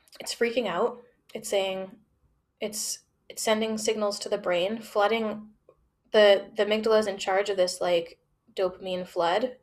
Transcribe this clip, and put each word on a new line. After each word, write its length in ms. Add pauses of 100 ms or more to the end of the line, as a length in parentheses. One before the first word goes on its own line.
(200)
it's 140
freaking 320
out. 340 (320)
It's 160
saying, 440 (680)
it's, 380 (300)
it's 140
sending 360
signals 400
to 100
the 80
brain, 440
flooding 680 (640)
the, 320 (100)
the 80
amygdala 360
is 60
in 120
charge 320
of 60
this, 240
like, 380 (360)
dopamine 520
flood, 560